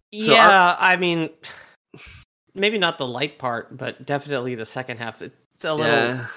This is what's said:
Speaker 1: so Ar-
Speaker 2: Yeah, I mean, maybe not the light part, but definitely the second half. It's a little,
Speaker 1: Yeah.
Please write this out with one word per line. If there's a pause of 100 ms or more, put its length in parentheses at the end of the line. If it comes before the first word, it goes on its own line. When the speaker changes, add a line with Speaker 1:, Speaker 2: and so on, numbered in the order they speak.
(200)
Speaker 1:
so
Ar-
Speaker 2:
Yeah,
I
mean, (1200)
maybe
not
the
light
part,
but
definitely
the
second
half.
It's
a
little,
Speaker 1:
Yeah.